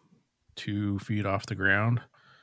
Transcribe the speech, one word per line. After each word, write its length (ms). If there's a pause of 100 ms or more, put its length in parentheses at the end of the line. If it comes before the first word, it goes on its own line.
(560)
two 440
feet 260
off 200
the 100
ground, 460 (420)